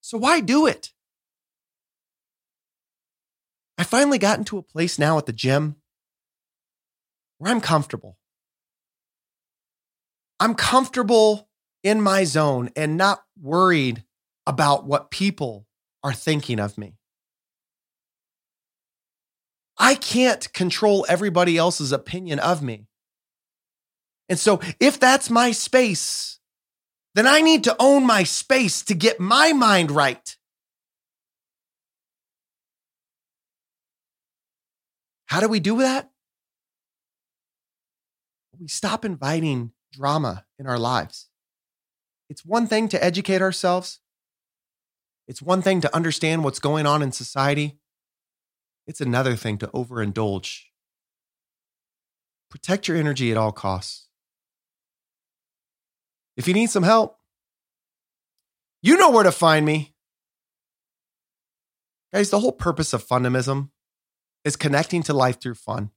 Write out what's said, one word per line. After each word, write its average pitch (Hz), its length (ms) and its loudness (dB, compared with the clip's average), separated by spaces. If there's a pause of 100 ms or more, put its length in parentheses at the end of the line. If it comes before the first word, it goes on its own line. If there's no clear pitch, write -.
So - 180 -10
why 285 220 2
do 262 260 2
it? - 260 -4 (2750)
I 175 60 -2
finally 285 340 2
got 196 200 2
into 208 200 -8
a 175 40 -10
place 170 360 -4
now 156 200 2
at - 80 -6
the 120 60 -8
gym 143 440 -2 (1600)
where 190 140 -4
I'm 233 80 0
comfortable. 139 580 -4 (2250)
I'm 220 160 0
comfortable 226 920 2 (360)
in 214 160 2
my 196 240 2
zone 139 500 0
and 156 220 -4
not 190 280 0 (160)
worried 147 600 0 (460)
about 143 380 0
what 143 240 -4
people 139 560 -6 (380)
are 139 80 -4
thinking 127 480 -2
of 104 180 -6
me. 101 160 -16 (2750)
I 269 200 4
can't - 560 0
control 196 560 0
everybody 175 500 2
else's 160 320 0
opinion 165 480 -6
of 170 240 0
me. 110 240 -10 (1400)
And 185 100 -2
so 202 220 2 (180)
if 285 220 4
that's 262 300 4
my 240 200 2
space, - 880 -2 (800)
then 220 100 4
I 294 140 6
need 320 240 4
to 233 160 2
own 269 260 6
my 214 160 4
space 247 600 -2
to 208 120 -2
get 180 240 0
my 262 340 4
mind 202 380 2
right. 143 460 -2 (4000)
How 160 160 -2
do 220 80 2
we 220 100 0
do 202 200 -2
that? 262 340 -2 (2500)
We 165 80 -20
stop - 360 -6
inviting 147 680 -4 (180)
drama 135 560 -4 (100)
in 135 120 -14
our 123 100 -2
lives. 117 520 -4 (960)
It's - 160 -20
one 220 240 -2
thing 220 220 0
to 180 140 0
educate 185 380 0
ourselves. 180 560 -4 (1300)
It's 131 140 -18
one 180 180 0
thing 185 200 2
to - 120 -2
understand 160 520 -2
what's 135 160 -4
going 151 260 0
on 147 160 2
in 135 80 -4
society. 143 720 -4 (1040)
It's - 140 -14
another 127 340 0
thing 107 240 -6
to 104 80 -8
overindulge. 110 920 -6 (1900)
Protect 190 380 -6
your 165 100 -2
energy 135 360 -2
at 110 40 0
all 110 140 0
costs. - 560 -10 (2250)
If 127 100 -6
you 180 80 0
need 220 160 2
some 185 140 0
help, 220 340 2 (1600)
you 262 140 6
know 370 140 6
where 220 140 6
to 180 80 6
find 156 340 4
me. 151 300 -4 (2250)
Guys, 202 180 0
the 202 80 2
whole 233 140 0
purpose 156 400 -4
of 117 120 -4
Fundamism 127 680 -2 (760)
is 147 100 -2
connecting 156 480 -2
to 151 100 -4
life 127 280 0
through 120 160 -10
fun. 104 400 -10